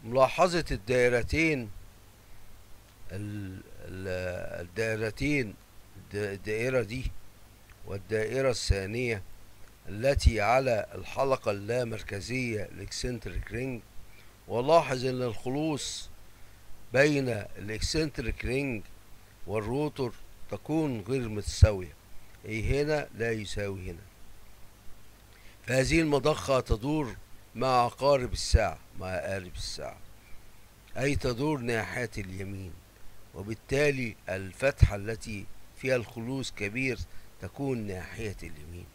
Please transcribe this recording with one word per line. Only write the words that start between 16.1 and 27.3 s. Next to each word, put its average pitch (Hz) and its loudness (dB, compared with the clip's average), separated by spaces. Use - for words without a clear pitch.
بين 139 6
الإكسنتريك 110 -2
رينج 123 0
والروتور 120 -2
تكون 147 -2
غير 123 0
متساوية، 101 4
أي 113 0
هنا 147 0
لا 117 0
يساوي 98 -4
هنا. 85 -10
فهذه 131 6
المضخة 143 4
تدور 123 0